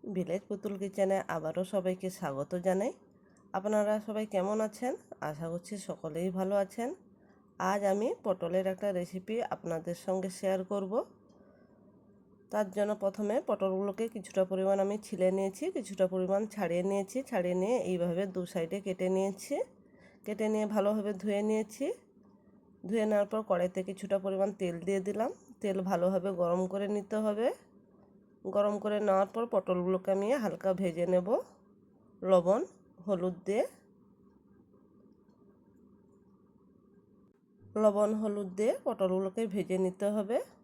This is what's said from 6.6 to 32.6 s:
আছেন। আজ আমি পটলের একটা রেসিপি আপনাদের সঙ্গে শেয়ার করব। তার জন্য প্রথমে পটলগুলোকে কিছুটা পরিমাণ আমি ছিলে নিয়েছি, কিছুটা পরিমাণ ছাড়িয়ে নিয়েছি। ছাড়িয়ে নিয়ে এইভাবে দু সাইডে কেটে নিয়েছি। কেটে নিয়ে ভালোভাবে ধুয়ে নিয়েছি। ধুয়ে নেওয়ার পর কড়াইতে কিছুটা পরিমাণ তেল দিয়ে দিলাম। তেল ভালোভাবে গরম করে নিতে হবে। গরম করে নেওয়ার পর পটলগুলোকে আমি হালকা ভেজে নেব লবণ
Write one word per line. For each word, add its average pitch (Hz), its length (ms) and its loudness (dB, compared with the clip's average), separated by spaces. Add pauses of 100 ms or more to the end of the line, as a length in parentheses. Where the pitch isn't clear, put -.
আছেন। 233 260 -4 (720)
আজ 196 220 2 (120)
আমি 214 140 2 (160)
পটলের 185 500 0
একটা 196 140 -4 (100)
রেসিপি 185 380 -6 (180)
আপনাদের 170 520 -4
সঙ্গে 190 240 -2 (100)
শেয়ার 190 200 0 (120)
করব। 196 220 -2 (1600)
তার 208 240 2
জন্য 208 160 2 (120)
প্রথমে 202 320 0 (140)
পটলগুলোকে 196 560 0 (100)
কিছুটা 190 360 0
পরিমাণ 190 340 2
আমি 202 100 -2 (120)
ছিলে 185 200 2 (100)
নিয়েছি, 196 280 -2 (120)
কিছুটা 196 360 0
পরিমাণ 185 280 0 (120)
ছাড়িয়ে 175 360 0
নিয়েছি। 196 280 -2 (120)
ছাড়িয়ে 180 320 0
নিয়ে 226 160 2 (140)
এইভাবে 175 320 0 (120)
দু 185 60 -2 (120)
সাইডে 170 320 -2
কেটে 185 300 -2
নিয়েছি। 196 400 -2 (680)
কেটে 214 300 -4
নিয়ে 214 120 2 (100)
ভালোভাবে 208 360 2 (100)
ধুয়ে 208 280 0
নিয়েছি। 214 360 -2 (1000)
ধুয়ে 214 260 0
নেওয়ার 202 220 4
পর 220 180 0
কড়াইতে 180 300 2 (100)
কিছুটা 196 360 -2
পরিমাণ 196 240 2 (100)
তেল 175 160 -2 (120)
দিয়ে 196 200 2
দিলাম। 214 220 0 (300)
তেল 196 180 0 (120)
ভালোভাবে 185 400 2 (120)
গরম 175 200 4 (100)
করে 202 240 -2
নিতে 208 300 -2
হবে। 214 220 2 (1080)
গরম 208 280 4
করে 208 140 0 (100)
নেওয়ার 196 260 4
পর 226 100 0 (100)
পটলগুলোকে 185 640 2
আমি 196 120 2 (160)
হালকা 190 360 0
ভেজে 175 340 0
নেব 180 140 4 (960)
লবণ 185 400 6 (440)